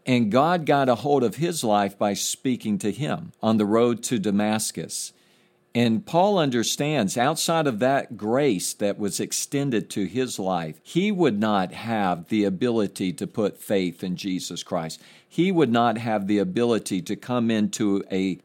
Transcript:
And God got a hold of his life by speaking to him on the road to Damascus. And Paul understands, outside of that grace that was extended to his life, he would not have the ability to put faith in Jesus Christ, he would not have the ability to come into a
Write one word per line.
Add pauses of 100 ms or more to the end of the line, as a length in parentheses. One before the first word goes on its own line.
And
God
got
a
hold
of
his
life
by
speaking
to
him (100)
on
the
road
to
Damascus. (600)
And
Paul
understands,
outside
of
that
grace
that
was
extended
to
his
life,
he
would
not
have
the
ability
to
put
faith
in
Jesus
Christ, (340)
he
would
not
have
the
ability
to
come
into
a